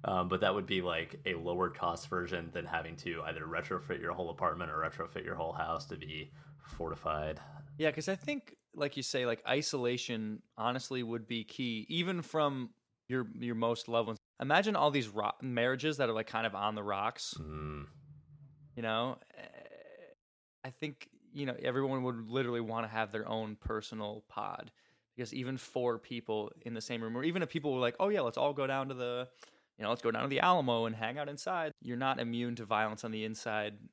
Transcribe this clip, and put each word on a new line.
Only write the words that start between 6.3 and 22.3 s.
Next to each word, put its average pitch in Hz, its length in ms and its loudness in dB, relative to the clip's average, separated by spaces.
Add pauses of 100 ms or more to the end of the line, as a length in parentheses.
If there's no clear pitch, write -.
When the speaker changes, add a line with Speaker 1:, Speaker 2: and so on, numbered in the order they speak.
Speaker 1:
fortified. 78 760 -2 (380)
Speaker 2:
Yeah, 151 140 4
'cause 151 160 -4
I 190 80 0
think, - 400 -6 (180)
like 143 240 -2
you 131 60 -4
say, 123 220 0
like, 117 200 0
isolation 120 960 0 (160)
honestly 123 460 0
would 113 240 -4
be 113 160 -2
key, 117 460 -4
even 175 320 0
from 143 480 0 (400)
your, 123 180 2 (100)
your 120 180 -2
most 117 340 2
loved 117 180 4
ones. 110 120 -4 (200)
Imagine 185 380 4
all 147 120 8
these 135 200 2
ro-, 104 220 0 (100)
marriages 131 560 2
that 135 120 4
are, 113 40 0
like, 110 140 0
kind 113 200 0
of 98 80 -2
on 104 200 0
the 107 80 -4
rocks. 101 540 -2
Speaker 1:
Mm. 76 500 -6 (880)
Speaker 2:
You 120 60 -6
know, 113 360 0 (200)
eh, - 60 -14 (1200)
I 131 40 -6
think, - 400 -6 (240)
you 143 120 -2
know, 127 160 0
everyone 131 420 2
would 117 260 -2
literally 120 320 2